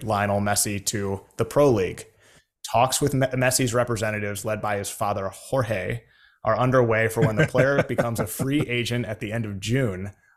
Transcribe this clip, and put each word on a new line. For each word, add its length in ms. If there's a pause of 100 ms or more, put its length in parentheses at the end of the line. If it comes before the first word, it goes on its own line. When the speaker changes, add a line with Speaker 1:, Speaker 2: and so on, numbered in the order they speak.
Speaker 1:
Lionel 360
Messi 460
to 360 (140)
the 80
Pro 240
League. 380 (640)
Talks 300
with 120
Me-, 140
Messi's 480
representatives, 720
led 180
by 140
his 120
father, 400
Jorge, 720 (420)
are 140
underway 480
for 140
when 160
the 100
player 360
Speaker 2:
<laughs> 60
Speaker 1:
becomes 300
a 80
free 360
agent 440
at 140
the 120
end 120
of 160
June 500 (260)